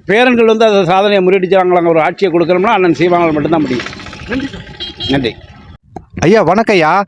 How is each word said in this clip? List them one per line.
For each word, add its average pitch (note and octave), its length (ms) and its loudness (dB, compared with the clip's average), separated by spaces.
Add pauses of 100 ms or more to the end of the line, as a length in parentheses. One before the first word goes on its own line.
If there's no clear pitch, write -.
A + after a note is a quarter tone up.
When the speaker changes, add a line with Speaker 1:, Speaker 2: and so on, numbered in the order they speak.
Speaker 1:
பேரன்கள் A#3 400 2
வந்து A3 180 2
அந்த G3+ 200 2
சாதனையை G3 400 2
முறியடிச்சாங்களாங்க F3+ 640 2
ஒரு E3 120 2
ஆட்சியை E3+ 320 -2
கொடுக்கணும்னா F3+ 420 0
அண்ணன் F3+ 200 2
சீமானால் F3 380 0
மட்டும்தான் D3+ 280 -2
முடியும். C3 260 -4 (420)
Speaker 2:
நன்றி C4 180 -6
சார். - 200 -14 (420)
Speaker 1:
நன்றி. C3 260 -2 (840)
Speaker 2:
ஐயா G3+ 220 4
வணக்கம் G3+ 320 0
ஐயா. D#3+ 180 2 (160)